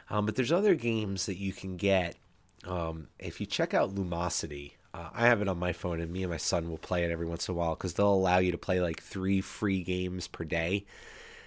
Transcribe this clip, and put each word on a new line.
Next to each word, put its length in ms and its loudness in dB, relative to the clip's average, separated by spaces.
Um, 160 2
but 100 0
there's 160 2
other 220 6
games 500 0
that 140 -4
you 160 -2
can 240 -8
get. 380 2
Um, 440 -4
if 220 -8
you 60 -2
check 260 -2
out 220 2
Lumosity, 800 -2
uh, 200 -10
I 140 2
have 140 6
it 80 0
on 100 0
my 140 0
phone, 280 -2
and 120 -4
me 100 -2
and 80 -2
my 60 -2
son 320 0
will 100 -4
play 260 0
it 60 0
every 160 -2
once 220 -4
in 60 -2
a 40 -2
while, 180 2
'cause 180 -4
they'll 180 6
allow 260 6
you 140 4
to 60 -4
play, 220 0
like, 200 0
three 400 0
free 420 0
games 460 -2
per 160 -8
day, 400 -2